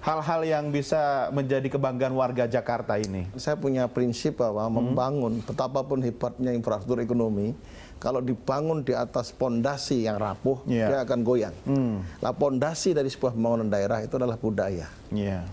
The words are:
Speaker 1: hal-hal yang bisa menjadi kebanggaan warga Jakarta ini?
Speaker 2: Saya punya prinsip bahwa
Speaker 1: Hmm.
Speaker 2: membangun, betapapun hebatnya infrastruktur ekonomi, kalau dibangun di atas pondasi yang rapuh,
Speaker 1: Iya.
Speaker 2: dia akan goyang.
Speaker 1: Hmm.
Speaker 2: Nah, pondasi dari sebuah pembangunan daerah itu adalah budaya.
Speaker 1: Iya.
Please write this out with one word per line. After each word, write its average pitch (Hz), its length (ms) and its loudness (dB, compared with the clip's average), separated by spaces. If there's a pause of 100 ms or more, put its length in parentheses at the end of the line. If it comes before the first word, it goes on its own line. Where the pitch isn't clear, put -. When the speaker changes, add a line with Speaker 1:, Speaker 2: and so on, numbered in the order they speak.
Speaker 1:
hal-hal 160 400 0
yang 151 240 2
bisa 143 640 2
menjadi 135 320 2
kebanggaan 131 480 0
warga 123 320 2
Jakarta 113 560 0
ini? 95 240 -2 (160)
Speaker 2:
Saya 151 160 0
punya 131 320 2
prinsip 123 480 0
bahwa 110 320 0
Speaker 1:
Hmm. 120 240 2
Speaker 2:
membangun, 127 480 2
betapapun 131 640 -2
hebatnya 123 480 -2
infrastruktur 117 480 0
ekonomi, 113 560 0 (400)
kalau 127 240 0
dibangun 135 640 0
di 147 80 0
atas 123 400 -2
pondasi 127 720 0
yang 107 160 0
rapuh, 117 480 0
Speaker 1:
Iya. 113 240 4
Speaker 2:
dia 139 60 2 (100)
akan 123 160 2
goyang. 107 400 2
Speaker 1:
Hmm. 123 400 0 (160)
Speaker 2:
Nah, 123 160 0
pondasi 147 560 2
dari 139 160 2
sebuah 131 240 0
pembangunan 113 400 2
daerah 104 320 2
itu - 160 -6
adalah 120 160 0
budaya. 98 560 -2 (160)
Speaker 1:
Iya. 98 440 -2